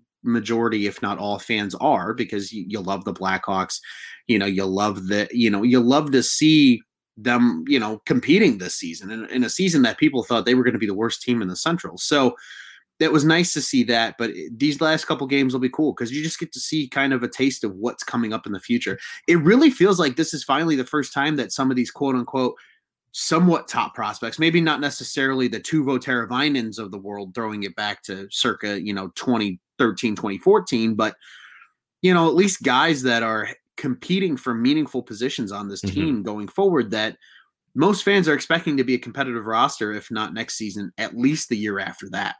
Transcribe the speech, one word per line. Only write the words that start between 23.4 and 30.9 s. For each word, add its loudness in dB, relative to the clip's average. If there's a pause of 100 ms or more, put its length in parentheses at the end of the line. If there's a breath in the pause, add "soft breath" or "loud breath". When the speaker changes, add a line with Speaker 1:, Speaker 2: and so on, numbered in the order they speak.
Speaker 1:
top -4
prospects, -8
maybe 2
not 0
necessarily -2
the -8
Teuvo 0
Teravainens -2
of -10
the -10
world -12
throwing -6
it -10
back -6
to -12
circa, -2
you -4
know, -8
twenty -2 (200)
thirteen, 0
twenty -6
fourteen, 2